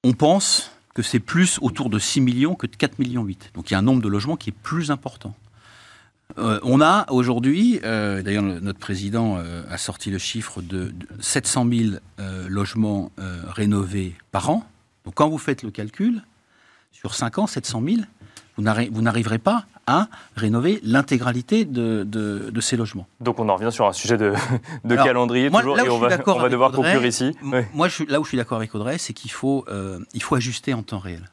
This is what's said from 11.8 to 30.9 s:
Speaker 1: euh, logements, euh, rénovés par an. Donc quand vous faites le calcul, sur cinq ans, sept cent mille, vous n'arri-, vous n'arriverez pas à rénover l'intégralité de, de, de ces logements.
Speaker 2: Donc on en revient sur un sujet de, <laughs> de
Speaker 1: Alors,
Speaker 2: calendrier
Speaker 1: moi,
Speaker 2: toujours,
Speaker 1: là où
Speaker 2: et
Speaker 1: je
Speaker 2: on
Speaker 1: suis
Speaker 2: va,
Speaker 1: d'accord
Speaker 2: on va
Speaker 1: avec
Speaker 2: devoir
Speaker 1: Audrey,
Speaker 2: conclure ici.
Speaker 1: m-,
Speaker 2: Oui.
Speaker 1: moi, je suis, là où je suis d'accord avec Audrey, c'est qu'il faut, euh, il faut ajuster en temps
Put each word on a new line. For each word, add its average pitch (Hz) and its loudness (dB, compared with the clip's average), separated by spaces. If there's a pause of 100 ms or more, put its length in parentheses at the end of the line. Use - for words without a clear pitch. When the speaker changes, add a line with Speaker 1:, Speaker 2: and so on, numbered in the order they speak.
Speaker 1:
euh, 95 -8
logements, 101 -2
euh, 90 -10
rénovés 98 0 (160)
par 98 -2
an. 208 2 (420)
Donc 98 -14
quand 151 6
vous 156 -2
faites 135 -4
le 107 -8
calcul, 196 -2 (680)
sur - -8
cinq - -4
ans, 202 0
sept - -8
cent 117 -4
mille, 202 0 (500)
vous 104 -2
n'arri-, 110 2
vous 110 -2
n'arriverez 113 2
pas 208 2 (220)
à 175 4 (280)
rénover 120 2
l'intégralité 123 2
de, 117 0
de, 104 -4
de 113 -2
ces - 0
logements. 101 -4 (140)
Speaker 2:
Donc 117 0
on 110 2
en 98 4
revient 110 -2
sur 117 4
un 95 4
sujet 113 2
de, 101 4 (260)
<laughs> 156 -12
de 120 0
Speaker 1:
Alors, 139 6
Speaker 2:
calendrier 123 2
Speaker 1:
moi, 202 6
Speaker 2:
toujours, 139 0
Speaker 1:
là 127 4
où - 4
Speaker 2:
et 127 2
Speaker 1:
je 123 4
Speaker 2:
on - 4
Speaker 1:
suis 117 2
Speaker 2:
va, 123 4
Speaker 1:
d'accord 127 2
Speaker 2:
on 123 -2
va 123 4
Speaker 1:
avec 123 4
Speaker 2:
devoir 123 6
Speaker 1:
Audrey, 139 2
Speaker 2:
conclure 123 4
ici. 127 0
Speaker 1:
m-, 139 -6
Speaker 2:
Oui. 127 2 (120)
Speaker 1:
moi, 156 2
je 170 -4
suis, 160 -4
là 143 0
où 156 0
je - -4
suis 135 -2
d'accord 120 -2
avec 110 -6
Audrey, 120 -4
c'est - -8
qu'il - -14
faut, 135 -2
euh, 95 -6 (140)
il 120 -8
faut - 0
ajuster 123 -2
en 110 -6
temps 101 -8